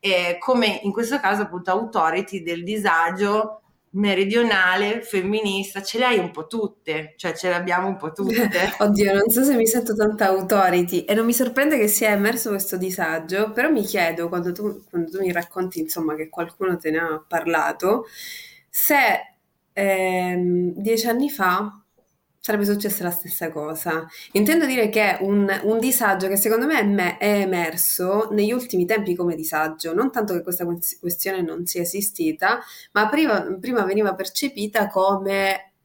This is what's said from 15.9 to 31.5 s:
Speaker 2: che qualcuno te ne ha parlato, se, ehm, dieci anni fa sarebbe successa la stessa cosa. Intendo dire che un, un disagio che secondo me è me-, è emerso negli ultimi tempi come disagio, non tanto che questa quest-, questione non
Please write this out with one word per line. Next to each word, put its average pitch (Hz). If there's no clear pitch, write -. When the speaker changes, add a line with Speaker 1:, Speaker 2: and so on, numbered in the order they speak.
Speaker 2:
che 156
qualcuno 175
te 165
ne 156
ha 160
parlato, 165
se, -
ehm, 180
dieci 226
anni 262
fa 196
sarebbe 208
successa 202
la 175
stessa 170
cosa. 156
Intendo 294
dire 247
che 208
un, 202
un 220
disagio 202
che 196
secondo 226
me 302
è 214
me-, 196
è 208
emerso 185
negli 208
ultimi 226
tempi 202
come 175
disagio, 156
non 247
tanto 214
che 175
questa 180
quest-, 170
questione 185
non 165